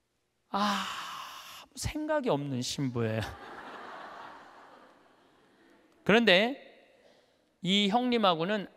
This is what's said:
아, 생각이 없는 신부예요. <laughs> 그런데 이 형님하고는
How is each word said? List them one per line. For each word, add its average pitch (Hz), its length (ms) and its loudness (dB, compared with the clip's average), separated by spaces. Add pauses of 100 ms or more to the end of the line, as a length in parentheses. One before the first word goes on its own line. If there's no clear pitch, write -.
(500)
아, 202 340 0 (920)
생각이 302 520 -2
없는 143 340 -2
신부예요. 117 580 -2
<laughs> - 500 -12 (2250)
그런데 214 600 6 (960)
이 196 260 4
형님하고는 208 880 2